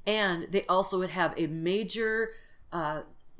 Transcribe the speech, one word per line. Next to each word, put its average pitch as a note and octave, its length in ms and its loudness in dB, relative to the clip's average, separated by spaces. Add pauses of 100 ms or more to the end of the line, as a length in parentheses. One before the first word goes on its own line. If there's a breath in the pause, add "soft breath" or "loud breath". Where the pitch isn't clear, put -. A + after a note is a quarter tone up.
And G3+ 460 0
they F#3+ 140 0
also F#3+ 340 4
would F#3 120 -2
have E3+ 260 0
a E3 100 0
major, G#3+ 840 -2 (400 loud breath)
uh, D3+ 320 -4 (360)